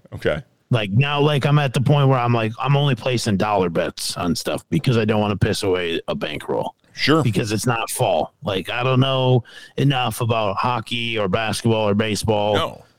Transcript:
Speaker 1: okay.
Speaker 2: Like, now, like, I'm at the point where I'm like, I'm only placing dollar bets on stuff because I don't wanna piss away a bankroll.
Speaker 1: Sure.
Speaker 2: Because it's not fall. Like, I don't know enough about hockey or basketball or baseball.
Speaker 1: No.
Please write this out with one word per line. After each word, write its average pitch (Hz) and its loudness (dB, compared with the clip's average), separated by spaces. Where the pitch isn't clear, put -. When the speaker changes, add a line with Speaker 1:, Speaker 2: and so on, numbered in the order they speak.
Speaker 1:
okay. 82 -2
Speaker 2:
Like, 107 0
now, 143 2
like, 147 2
I'm 147 4
at 139 0
the 139 2
point 143 4
where 131 4
I'm 120 0
like, 113 0
I'm 139 2
only 143 2
placing 117 0
dollar 98 2
bets - -4
on 90 -2
stuff - -6
because 143 2
I 110 2
don't 107 2
wanna 104 0
piss 104 0
away 87 0
a - -2
bankroll. - -6
Speaker 1:
Sure. 147 2
Speaker 2:
Because 113 0
it's 107 -2
not 117 -2
fall. 90 0
Like, 110 -4
I 120 -4
don't 131 2
know 131 2
enough 127 0
about 110 0
hockey 117 -4
or 101 0
basketball 110 0
or 101 2
baseball. 104 0
Speaker 1:
No. 117 -2